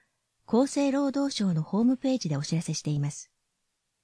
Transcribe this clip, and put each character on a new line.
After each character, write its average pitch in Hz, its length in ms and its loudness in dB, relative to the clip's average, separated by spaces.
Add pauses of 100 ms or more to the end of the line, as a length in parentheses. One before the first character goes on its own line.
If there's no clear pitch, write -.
(440)
厚 247 220 4
生 277 240 0
労 277 220 0
働 277 200 0
省 190 220 0
の 160 80 2
ホ 196 200 -2
ー - 20 2
ム 254 120 4
ペ 262 180 0
ー 254 40 -2
ジ 165 100 0
で 151 80 2
お 143 60 -2
知 165 140 -2
ら 165 60 0
せ 160 120 -6
し - 80 -8
て 151 80 -4
い 147 80 0
ま 143 140 -2
す。 - 180 -16 (720)